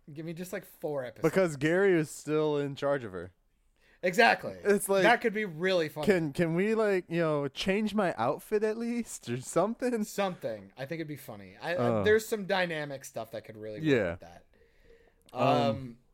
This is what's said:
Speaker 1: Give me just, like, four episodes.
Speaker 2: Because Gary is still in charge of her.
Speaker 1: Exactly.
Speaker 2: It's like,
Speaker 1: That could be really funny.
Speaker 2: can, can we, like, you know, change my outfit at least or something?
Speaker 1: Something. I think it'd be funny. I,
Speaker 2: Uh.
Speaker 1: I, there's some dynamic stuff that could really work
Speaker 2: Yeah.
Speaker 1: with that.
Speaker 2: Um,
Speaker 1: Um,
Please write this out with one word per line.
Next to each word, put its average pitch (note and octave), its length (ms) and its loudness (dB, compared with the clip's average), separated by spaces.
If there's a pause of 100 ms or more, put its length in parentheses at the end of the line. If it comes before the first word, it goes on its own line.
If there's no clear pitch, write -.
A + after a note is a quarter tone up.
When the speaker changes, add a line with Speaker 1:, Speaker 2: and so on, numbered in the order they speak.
(140)
Speaker 1:
Give D#3 120 -12
me E3+ 80 -10
just, F3 200 -12
like, F#3+ 120 -8
four D3 380 -6
episodes. A#2+ 200 -12 (100)
Speaker 2:
Because F3 240 2
Gary F3+ 360 4
is D#3 160 2
still D3+ 480 -2
in C#3+ 180 -4
charge C#3+ 280 -2
of G2+ 80 -10
her. F2+ 200 -10 (680)
Speaker 1:
Exactly. F#3 540 4 (100)
Speaker 2:
It's G3+ 240 4
like, F#3+ 140 4
Speaker 1:
That A#3 180 6
could A3 120 0
be G#3+ 120 -2
really F3 440 0
funny. D3+ 160 -6
Speaker 2:
can, E3 280 4
can E3 220 2
we, G#3 200 2
like, G3+ 340 2
you E3+ 120 0
know, D3+ 260 0
change G3 480 -2
my F#3+ 220 2
outfit D3+ 460 0
at A3 140 -2
least A#3 520 -6
or B2 120 -2
something? A3 600 -2
Speaker 1:
Something. A#2+ 760 -6
I C3 80 -8
think D#3+ 140 -8
it'd D#3+ 80 -8
be D3 80 -10
funny. G2+ 460 -16
I, E3 140 -4
Speaker 2:
Uh. A#2+ 240 2
Speaker 1:
I, G2 40 0
there's A3 240 4
some G#3 180 -4
dynamic D#3+ 600 -2
stuff - 260 -10
that A2 140 -10
could A2 120 -18
really G#2+ 220 -10
work D#3 100 -8
Speaker 2:
Yeah. G#2 220 4
Speaker 1:
with F2 100 -8
that. E2+ 220 -20 (920)
Speaker 2:
Um, B2 140 0
Speaker 1:
Um, C3+ 500 0 (160)